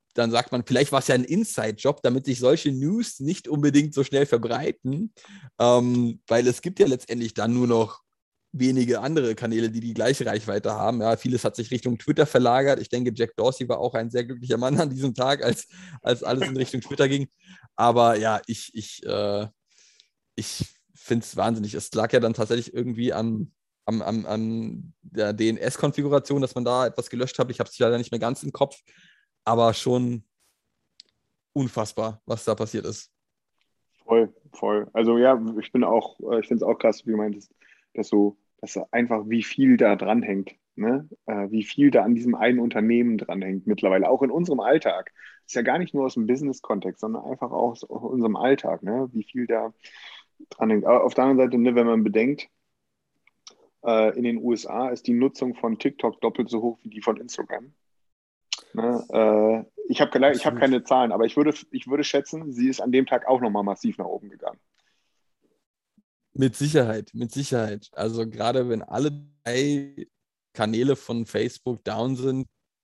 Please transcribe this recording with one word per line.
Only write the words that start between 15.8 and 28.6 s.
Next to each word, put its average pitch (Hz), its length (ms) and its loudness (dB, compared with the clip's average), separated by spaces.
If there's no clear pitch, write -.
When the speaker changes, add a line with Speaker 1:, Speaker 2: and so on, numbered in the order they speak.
Speaker 1:
als 120 220 0
alles 131 260 -2
in 131 80 -6
Richtung 131 240 -4
Twitter 143 260 2
ging. 139 220 -2
Aber 117 420 4
ja, 107 300 0
ich, - 260 -8
ich, - 320 -14
äh, 104 420 -2
ich - 280 -8
find's - 420 -6
wahnsinnig. 107 380 -2
Es - 180 -10
lag 110 220 -2
ja 123 60 4
dann 113 120 0
tatsächlich 117 400 -4
irgendwie 120 400 -4
an, 110 400 -4
am, 110 160 -4
am, 107 240 -4
an 113 800 -6
der 107 320 -4
D-N-S-Konfiguration, 139 1080 0
dass 131 140 -2
man 123 100 -4
da 123 220 2
etwas - 240 -6
gelöscht 131 280 -4
hat. 127 120 -2
Ich 120 100 -6
hab's - 180 -8
leider 120 200 2
nicht 120 120 -6
mehr 117 100 -6
ganz 117 220 -4
im 143 100 -8
Kopf, - 280 -4